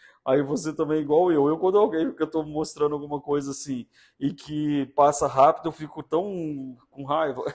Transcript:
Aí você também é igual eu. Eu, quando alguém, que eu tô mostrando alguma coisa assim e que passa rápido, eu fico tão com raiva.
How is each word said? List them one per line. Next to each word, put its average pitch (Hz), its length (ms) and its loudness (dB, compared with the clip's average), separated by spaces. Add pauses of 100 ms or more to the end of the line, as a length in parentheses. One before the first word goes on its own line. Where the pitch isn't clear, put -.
(240)
Aí 135 180 2
você 143 300 -4
também 156 260 0
é - 40 0
igual 156 280 4
eu. 147 180 4
Eu, 156 100 0
quando 185 180 2
alguém, 185 380 2
que - 80 -4
eu 156 80 -4
tô 160 140 -2
mostrando 151 500 -2
alguma 147 260 -8
coisa 143 300 -2
assim 131 360 -8 (320)
e 139 140 -2
que 147 540 -2 (100)
passa 143 300 4
rápido, 139 420 4
eu 151 40 -6
fico 156 300 -14
tão 156 760 -4 (120)
com 139 140 -14
raiva. 143 380 -2 (120)